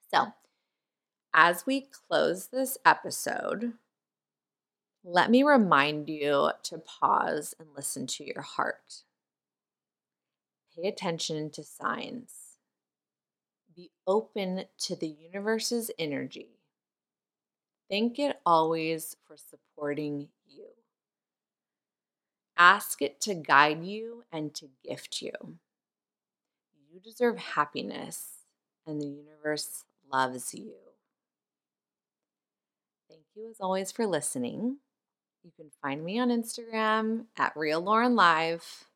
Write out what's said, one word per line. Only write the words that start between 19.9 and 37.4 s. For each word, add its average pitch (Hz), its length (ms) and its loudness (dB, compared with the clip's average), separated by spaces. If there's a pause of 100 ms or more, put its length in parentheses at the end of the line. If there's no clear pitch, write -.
you. 139 200 -20 (1900)
Ask 180 460 6
it - 200 -6
to 208 120 -4
guide 151 500 4
you 226 460 -12
and 156 240 -8
to 143 160 -14 (140)
gift - 360 -10
you. - 380 -12 (1300)
You 185 80 -20
deserve 226 380 0
happiness, - 1040 -6 (420)
and 151 140 -6
the 147 80 -6
universe 151 760 -8 (260)
loves 131 440 0
you. 202 200 -14 (2250)
Thank 160 140 -20 (100)
you 220 160 -14
as 220 100 -16
always 190 300 -2
for 226 160 -2
listening. 170 720 -2 (640)
You 170 140 -20
can 156 140 -20 (120)
find 143 220 -4
me 196 160 -4
on 247 80 2
Instagram 226 1000 -2 (100)
at - 200 0